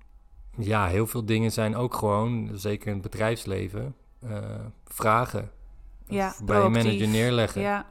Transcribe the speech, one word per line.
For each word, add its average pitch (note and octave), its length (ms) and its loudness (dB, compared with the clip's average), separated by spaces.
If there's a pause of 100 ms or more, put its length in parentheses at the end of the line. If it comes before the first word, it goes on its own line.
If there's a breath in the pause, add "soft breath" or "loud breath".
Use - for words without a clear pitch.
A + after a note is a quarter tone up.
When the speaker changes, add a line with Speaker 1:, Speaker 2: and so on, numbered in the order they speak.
(560)
Speaker 1:
ja, G#2 300 2
heel G2 200 2
veel A#2 180 -4
dingen A2 280 2
zijn A2 240 0
ook B2 180 -2
gewoon, G#2+ 580 0
zeker G#2 340 -4
in G#2+ 60 -2
het G2 100 -4
bedrijfsleven, G#2+ 920 -4 (260)
eh, A2 180 -8 (460)
vragen. - 640 0 (560)
Speaker 2:
Ja, F#3+ 220 -2
Speaker 1:
Of A2 160 -10
bij G#2 120 2
je G#2 60 6
Speaker 2:
proactief. A#2 220 6
Speaker 1:
manager A2 240 2
neerleggen. A2+ 540 2
Speaker 2:
Ja. G3+ 280 -2